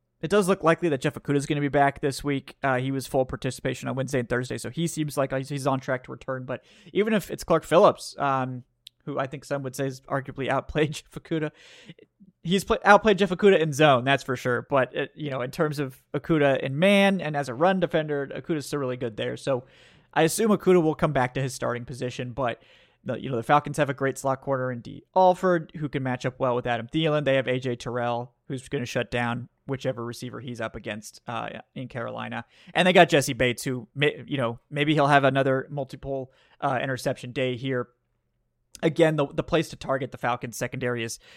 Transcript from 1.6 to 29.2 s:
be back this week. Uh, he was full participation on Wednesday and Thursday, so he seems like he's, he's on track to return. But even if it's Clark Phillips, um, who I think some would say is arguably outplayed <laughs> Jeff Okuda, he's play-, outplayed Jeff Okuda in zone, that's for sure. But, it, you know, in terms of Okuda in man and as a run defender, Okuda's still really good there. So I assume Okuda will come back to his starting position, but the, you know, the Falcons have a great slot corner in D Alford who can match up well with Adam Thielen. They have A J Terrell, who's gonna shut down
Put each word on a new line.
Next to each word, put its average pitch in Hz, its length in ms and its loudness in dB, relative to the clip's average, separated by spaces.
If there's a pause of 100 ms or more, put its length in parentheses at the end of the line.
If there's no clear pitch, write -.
be 143 60 0
back 139 340 2
this 139 220 -4
week. 143 400 -4
Uh, 131 140 0
he 131 140 -4
was 135 160 -6
full 131 180 0
participation 131 640 -6
on 123 60 -6
Wednesday 131 240 -2
and 120 100 -4
Thursday, 123 280 -4
so 113 120 -10
he 165 180 -4
seems 151 300 -4
like 135 160 -2
he's, 135 160 -6
he's 143 180 -4
on 135 120 0
track 127 260 -4
to - 60 -18
return. 127 340 -10
But 123 180 -8 (300)
even 214 200 2
if 202 160 0
it's - 140 -8
Clark 165 200 2
Phillips, - 540 4
um, 131 460 -2 (420)
who 139 140 -6
I 135 80 -4
think 135 160 -14
some 143 200 -6
would 131 120 -8
say 139 120 -2
is 131 140 -10
arguably 135 460 -6
outplayed 147 460 0
<laughs> - 0 -
Jeff - 180 -14
Okuda, 151 400 -4 (880)
he's 180 220 0
play-, 226 220 2
outplayed 202 320 8
Jeff 185 140 2
Okuda 190 280 6
in 156 140 0
zone, 135 320 6
that's 139 180 2
for 127 140 -4
sure. 120 320 -2
But, 131 260 2
it, 143 180 -4
you 151 160 -8
know, 131 120 -6
in 127 100 -6
terms 151 280 -2
of 131 220 -6 (120)
Okuda 147 480 2
in 135 180 -4
man 196 400 6
and 151 160 -4
as 139 140 -4
a 123 40 -8
run 185 280 2
defender, 151 520 -2
Okuda's 147 320 -4
still 143 140 -6
really 127 160 -4
good 120 220 -6
there. 123 180 -4
So 127 300 -4 (480)
I 151 80 2
assume 208 300 2
Okuda 185 300 4
will 156 140 2
come 160 160 0
back 127 220 0
to 131 80 -2
his 135 120 -4
starting 120 300 -4
position, 123 480 -8
but 120 300 -4 (420)
the, - 120 -6
you 123 140 -8
know, 139 60 -4
the 113 80 -2
Falcons 147 320 2
have 143 140 0
a 139 40 -4
great 135 240 -2
slot 135 220 -2
corner 127 320 -4
in 120 80 -10
D - 240 -16 (100)
Alford 180 640 4
who 151 120 -6
can 135 140 -4
match 127 220 -4
up 127 140 -4
well 127 160 0
with 123 100 -2
Adam 120 220 -2
Thielen. 151 380 0
They 135 100 4
have 131 140 0
A 127 100 0
J 127 160 -4
Terrell, 120 580 -6 (140)
who's 131 220 -10
gonna 123 160 -4
shut 120 260 -4
down 120 380 -4 (160)